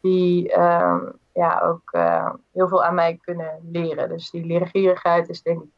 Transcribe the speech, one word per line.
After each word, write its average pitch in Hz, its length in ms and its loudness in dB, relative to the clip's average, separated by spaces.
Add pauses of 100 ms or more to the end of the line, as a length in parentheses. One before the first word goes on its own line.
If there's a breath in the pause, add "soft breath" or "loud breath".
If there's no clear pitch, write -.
die, 180 520 2
ehm, 175 460 2 (340)
ja, 170 280 0
ook, 170 300 -2
eh, - 400 0 (220)
heel 185 160 0
veel 175 160 2
aan 170 100 0
mij 170 280 0
kunnen 165 500 -10
leren. 165 360 -4
Dus 165 220 -10
die 170 140 -8
leergierigheid 175 840 2
is 170 140 -12
denk 165 200 -4
ik, 151 160 -20